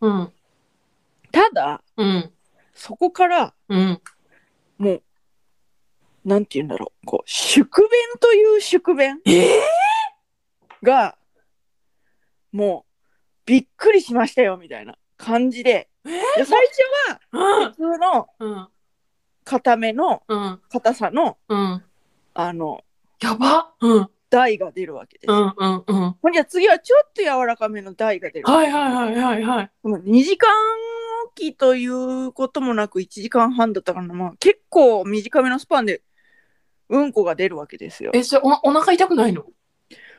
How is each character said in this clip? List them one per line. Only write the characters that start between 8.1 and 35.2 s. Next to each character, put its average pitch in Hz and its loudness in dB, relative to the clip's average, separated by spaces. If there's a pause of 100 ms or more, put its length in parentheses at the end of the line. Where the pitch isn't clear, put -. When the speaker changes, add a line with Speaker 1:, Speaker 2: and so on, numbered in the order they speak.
Speaker 2:
と 466 6
い 427 6
う - 2
宿 359 0
便 277 0
Speaker 1:
え - 2 (1500)
ー？ 202 0
Speaker 2:
が、 247 2 (1400)
も 196 -4
う、 - -20 (540)
「び 254 4
っ - -20 (120)
く 427 4
り 392 4
し 240 -10
ま 233 0
し - -12
た 254 2
よ」 190 0
み 165 -20
た 120 -14
い 107 -20
な 110 -20 (180)
感 240 -2
じ 240 -12
で。 226 2 (160)
Speaker 1:
え 277 -18
ー？ 440 -2
Speaker 2:
で、 277 0
最 427 4
初 587 -4 (520)
は、 392 2
Speaker 1:
う 359 -2
ん。 - -10
Speaker 2:
普 320 -20
通 320 -10 (160)
の、 339 0 (100)
Speaker 1:
う 220 -10
ん。 185 -16 (760)
Speaker 2:
固 240 0
め 226 -4
の、 285 -2
Speaker 1:
う 214 -4
ん。 196 -8
Speaker 2:
硬 240 -2
さ 208 -6
の、 269 -2 (100)
Speaker 1:
う 208 -4
ん。 185 -4 (520)
Speaker 2:
あ 175 -6
の、 160 -10 (380)
Speaker 1:
や 226 -4
ば。 285 -2
う 226 4
ん。 196 -6 (180)
Speaker 2:
台 247 2
が 170 -8
出 185 -10
る 156 -14
わ 107 -16
け - -20
で - -10
す。 220 -2
Speaker 1:
う 208 4
ん 202 2
う 190 -2
ん 185 -2
う 214 -2
ん。 180 -2
Speaker 2:
ほ 320 2
ん - -6
じ 330 2
ゃ、 - -2
次 359 0
は 349 4
ち 480 0
ょ - 8
っ - -16
と 415 -6
柔 262 -2
ら 233 -4
か 220 -6
め 214 -10
の 190 -18
台 214 -4
が 170 -12
出 156 -12
る。 214 0
Speaker 1:
は 311 4
い 294 -2
は 285 -2
い 254 -2
は 247 -4
い 226 -6
は 240 -2
い - -6
は 226 -4
い。 202 -12 (120)
Speaker 2:
も 214 -4
う 165 -12
二 233 4
時 370 -2
間 466 4 (760)
お - -20
き 311 -10
と 254 2
い 247 -4
う 254 -6
こ 262 -6
と 277 -8
も 247 -4
な 214 -2
く、 - -8
一 - -16
時 220 -12
間 233 0
半 226 0
だ 185 -6
っ - -20
た 180 -4
か 180 -8
な。 175 -12
ま 180 -6
あ、 - -12
結 - 2 (100)
構 233 4
短 214 -2